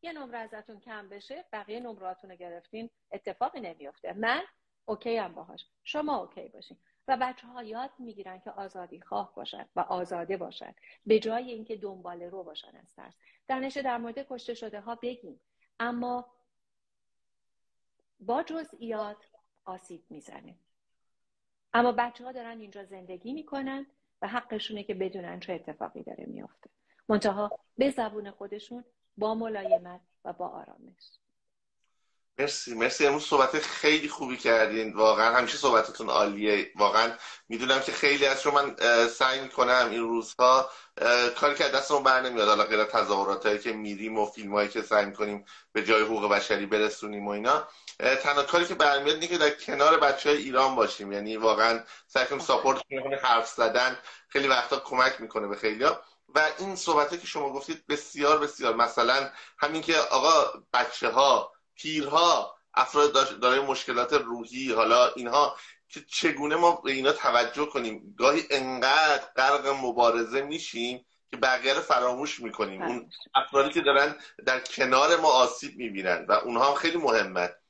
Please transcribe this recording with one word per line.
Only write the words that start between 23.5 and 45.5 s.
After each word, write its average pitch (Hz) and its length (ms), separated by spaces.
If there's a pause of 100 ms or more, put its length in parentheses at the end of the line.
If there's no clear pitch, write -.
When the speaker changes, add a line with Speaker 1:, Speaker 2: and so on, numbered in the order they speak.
Speaker 1:
و 202 60
حقشونه 214 560
که 202 100
بدونن 180 460
چه 180 140
اتفاقی 156 500
داره - 220
میفته. - 440 (400)
منتها 208 500 (180)
به 269 120
زبون 214 420
خودشون، 208 520 (340)
با 214 180
ملایمت 190 640 (240)
و 180 80
با 180 140
آرامش. - 720 (1160)
Speaker 2:
مرسی، 135 360
مرسی. 127 320
امروز 147 180
صحبت 139 360
خیلی 151 480
خوبی 127 300
کردین. 110 560
واقعاً 110 440
همیشه 120 200
صحبتتون 113 520
عالیه. 104 680
واقعاً 104 360 (380)
می‌دونم 127 300
که 139 120
خیلی 143 340
از 135 160
شما، 143 200
من، 135 180
اه، 117 280
سعی 131 340
می‌کنم 127 500
این 113 80
روزها، 123 680 (280)
اه، 117 320
کاری 143 260
که 165 80
از 139 80
دستمون 139 320
بر 131 180
نمیاد، 120 260
حالا 104 160
غیر 107 160
از 107 80
تظاهراتایی 101 720
که 113 140
می‌ریم 107 440
و 107 80
فیلمایی 104 440
که 110 120
سعی 104 240
می‌کنیم 101 400 (260)